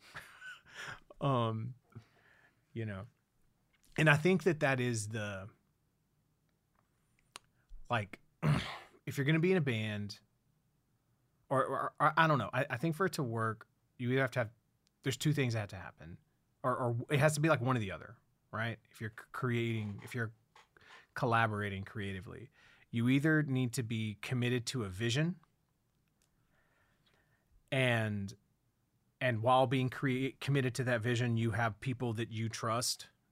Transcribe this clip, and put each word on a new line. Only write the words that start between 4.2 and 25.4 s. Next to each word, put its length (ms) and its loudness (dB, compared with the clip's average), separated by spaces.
that 160 2
that 220 2
is 260 0
the, 400 -6
like, 300 -2
<clears throat> 640 -2
if 100 -6
you're 80 0
gonna 140 4
be 140 4
in 40 4
a 40 4
band, 580 -2
or, 160 4
or, 360 -2
or 160 4
I 100 6
don't 120 4
know, 140 -4
I, 180 0
I 60 -4
think 200 -2
for 100 0
it 60 -4
to 100 -4
work, 460 -4
you 120 -2
either 120 2
have 100 0
to 80 0
have, 80 -2
there's 120 0
two 160 2
things 220 0
that 60 -2
have 80 -6
to 80 -14
happen, 400 -16
or, 120 0
or 200 0
it 120 2
has 140 6
to 60 -2
be, 80 4
like, 120 4
one 160 2
or 40 0
the 120 -4
other, 240 -12
right? 280 -6
If 100 -20
you're 160 -6
c-, 140 -18
creating, 720 -2
if 100 -14
you're 200 -6
collaborating 720 2
creatively, 640 -10
you 180 2
either 360 4
need 300 0
to 100 -2
be 380 -4
committed 440 -2
to 160 -4
a 60 -4
vision, 480 0